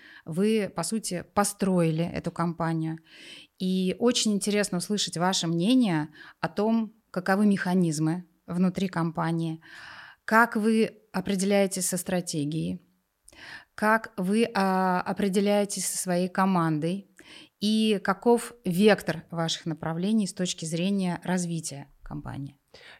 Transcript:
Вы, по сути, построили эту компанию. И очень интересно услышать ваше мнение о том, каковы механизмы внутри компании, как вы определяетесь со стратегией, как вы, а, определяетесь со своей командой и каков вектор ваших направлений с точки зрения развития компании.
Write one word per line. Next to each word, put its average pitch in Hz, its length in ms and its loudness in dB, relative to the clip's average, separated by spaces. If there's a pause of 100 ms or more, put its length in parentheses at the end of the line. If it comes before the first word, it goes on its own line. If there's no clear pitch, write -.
(260)
Вы, 196 500 0
по 170 80 -4
сути, 185 500 -6
построили 175 720 2
эту 170 260 -6
компанию. 165 680 -2 (580)
И 185 400 0
очень 233 360 2
интересно 202 440 0
услышать 180 400 -4
ваше 180 300 0
мнение 170 640 2 (300)
о 165 100 -4
том, 220 440 -2 (160)
каковы 196 380 2
механизмы 175 800 2 (220)
внутри 180 420 0
компании, 165 720 -2 (640)
как 226 320 4
вы 220 340 2 (220)
определяетесь 190 720 0
со - 80 -2
стратегией, 170 840 -4 (920)
как 220 420 2
вы, 202 360 2
а, 185 480 2
определяетесь 202 840 0
со - 120 -4
своей 180 300 0
командой 180 800 0 (520)
и 214 420 2
каков 233 480 2 (140)
вектор 180 640 4
ваших 165 360 -4
направлений 175 600 -2
с - 60 -10
точки 175 320 -4
зрения 175 580 -2
развития 170 640 -4 (160)
компании. 139 540 -10 (420)